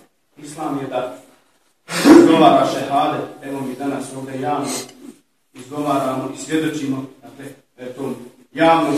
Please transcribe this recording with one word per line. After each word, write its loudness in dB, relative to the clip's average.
Islam -8
je -8
da -6
izgovara 6
šehadet. -2
Evo -10
mi -8
danas -6
ovdje -10
javno -4
izgovaramo -4
i -16
svjedočimo, -4
dakle, -20
tom -8
javnom 2